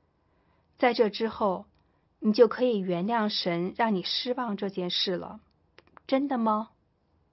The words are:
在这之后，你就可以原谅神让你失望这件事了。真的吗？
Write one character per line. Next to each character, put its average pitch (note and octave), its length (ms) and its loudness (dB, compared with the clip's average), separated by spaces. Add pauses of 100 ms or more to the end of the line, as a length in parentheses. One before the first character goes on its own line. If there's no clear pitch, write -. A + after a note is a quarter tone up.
(800)
在 A#3+ 160 4
这 A3 160 4
之 A3+ 180 -4
后， G3 380 -2 (540)
你 G#3+ 120 2
就 A#3+ 140 8
可 A3+ 180 0
以 A#3+ 140 2
原 F#3 300 -2
谅 A3 200 0
神 F3 480 -2
让 A3 200 2
你 F3+ 80 -2
失 - 300 -4
望 A#3 220 -4
这 G3+ 120 -4
件 F3+ 220 -6
事 F3+ 260 -2
了。 F#3+ 240 -10 (680)
真 C4+ 220 0
的 C4+ 100 -2
吗？ A3 320 0 (640)